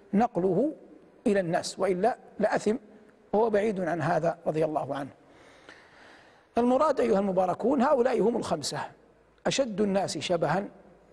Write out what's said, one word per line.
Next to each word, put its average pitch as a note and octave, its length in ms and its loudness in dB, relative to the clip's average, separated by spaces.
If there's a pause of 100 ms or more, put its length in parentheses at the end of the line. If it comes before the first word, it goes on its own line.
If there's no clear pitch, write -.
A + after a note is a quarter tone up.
(140)
نقله G3 580 2 (540)
إلى G3+ 140 4
الناس، E3+ 380 -4
وإلا G3 400 0 (200)
لأثم - 380 0 (560)
وهو A3 180 2
بعيد G#3 300 0
عن E3 220 -2
هذا E3 440 0
رضي D#3+ 180 0
الله D3+ 300 -4
عنه. C#3 160 -8 (1500)
المراد C4+ 420 2
أيها A3+ 180 2
المباركون G3 640 0
هؤلاء B3 380 2
هم A3+ 160 2
الخمسة D3+ 440 -4 (680)
أشد G#3+ 340 -2
الناس F#3+ 380 0
شبها E3+ 460 0 (480)